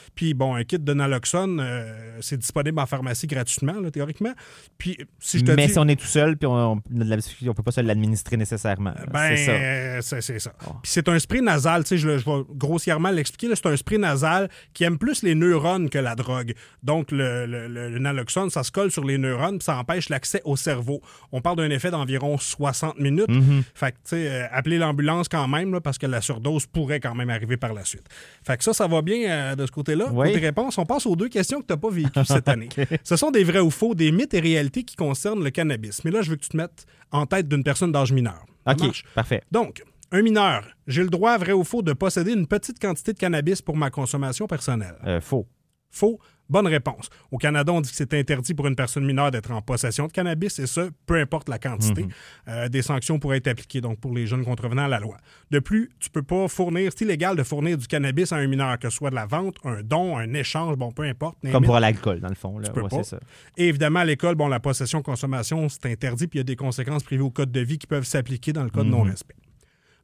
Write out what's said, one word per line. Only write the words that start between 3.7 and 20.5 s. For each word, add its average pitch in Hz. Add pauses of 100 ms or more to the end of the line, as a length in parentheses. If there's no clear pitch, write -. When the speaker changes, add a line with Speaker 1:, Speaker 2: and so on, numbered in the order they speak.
Speaker 1:
là, 170
théoriquement. 151 (440)
Puis, 180 (220)
si -
je 120
te 127
Speaker 2:
Mais 143
Speaker 1:
dis 143
Speaker 2:
si 170
on 151
est 143
tout -
seul, 151
puis 147
on, 127 (220)
on 117
a 113
de 110
la 110
difficulté, 123
on 113
peut 110
pas 123
se 127
l'administrer 107
nécessairement. 101 (180)
Speaker 1:
Ben, 151
Speaker 2:
C'est 147
ça. 127
Speaker 1:
euh, 131
c'est, 123
c'est 113
ça. 110 (140)
Speaker 2:
Oh. - (100)
Speaker 1:
Puis -
c'est 170
un 170
spray 240
nasal, 165
tu -
sais, 190
je 156
le, 147
je 113
vais 143
grossièrement 156
l'expliquer, 185
là, 214
c'est -
un 147
spray -
nasal 170 (240)
qui 170
aime 170
plus 262
les 175
neurones 170
que 143
la 120
drogue. 120 (300)
Donc, 147
le, 123
le, 120
le, 120
le 120
naloxone, 139
ça 143
se -
colle 196
sur 147
les 139
neurones, 135
puis -
ça 143
empêche 165
l'accès -
au 143